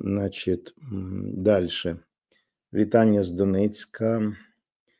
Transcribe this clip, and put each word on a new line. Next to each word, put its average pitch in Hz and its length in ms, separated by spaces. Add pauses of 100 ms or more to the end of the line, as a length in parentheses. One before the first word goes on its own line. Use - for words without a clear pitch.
значит, 95 800
м, 98 600
дальше. 90 600 (680)
Витание 107 520
с 90 60
Донецка. 104 1080 (640)